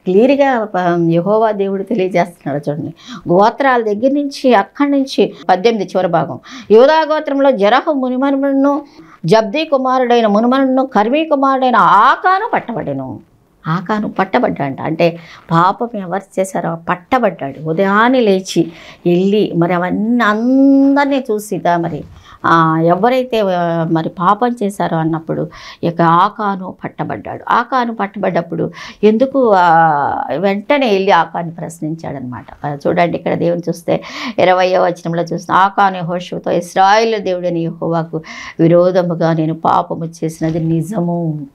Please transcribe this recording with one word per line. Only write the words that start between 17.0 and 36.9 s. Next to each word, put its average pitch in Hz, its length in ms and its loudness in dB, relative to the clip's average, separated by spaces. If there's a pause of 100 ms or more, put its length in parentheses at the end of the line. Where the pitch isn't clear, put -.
ఉదయాన్నే 202 520 2
లేచి 190 520 0 (340)
వెళ్ళి 190 500 2
మరి 170 180 0
అవన్నీ 202 500 0
అందరినీ 269 1040 2
చూసి 208 280 -4
దా-, 175 220 0
మరి, 160 240 -6 (420)
ఆ, 165 380 4
ఎవరైతే, 233 560 2
ఆ, 175 500 0
మరి 165 180 -2
పాపం 208 540 0
చేశారో 180 360 -2
అన్నప్పుడు 160 500 -4 (360)
ఇక 165 180 -2
ఆకాను 185 720 0 (100)
పట్టబడ్డాడు. - 640 -10
ఆకాను 240 460 -2
పట్టబడ్డప్పుడు 175 760 -4 (340)
ఎందుకు, 233 520 2
ఆ, 180 80 4 (760)
వెంటనే 202 520 0
వెళ్ళి 196 200 0
ఆకాను 170 400 0
ప్రశ్నించాడనమాట. 156 1160 -12
ఆ, 147 100 -6 (100)
చూడండి, 165 320 0
ఇక్కడ 175 160 -4
దేవుని 170 340 -2
చూస్తే 170 340 -4 (360)
ఇరవయవ 185 460 2
వచనంలో 175 380 -4
చూస్తే, 165 300 -6
"ఆకాను 190 440 2
యెహోషువతో, 180 540 -6
ఇశ్రాయేలు 196 680 2